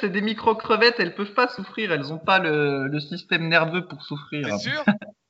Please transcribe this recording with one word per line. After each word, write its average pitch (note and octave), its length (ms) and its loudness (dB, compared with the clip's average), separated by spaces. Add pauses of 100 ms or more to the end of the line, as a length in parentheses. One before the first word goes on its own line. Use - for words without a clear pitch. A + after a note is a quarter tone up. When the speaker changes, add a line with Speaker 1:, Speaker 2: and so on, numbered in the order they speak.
Speaker 1:
c'est G#3 80 0
des F#3+ 120 0
micro-crevettes, A3 800 2
elles F3 160 -2
peuvent G3+ 200 -8
pas B3 140 4
souffrir, G3 440 -4
elles C#3+ 200 -2
ont D#3+ 60 -8
pas F#3+ 200 4
le, D3 500 2
le D3 120 -2
système E3 480 -4
nerveux E3 380 2
pour - 160 -14
souffrir. D3 440 -8
Speaker 2:
T'es D3+ 120 -2
sûr ? C#4+ 300 -4
Speaker 1:
<laughs> G#3 60 4 (360)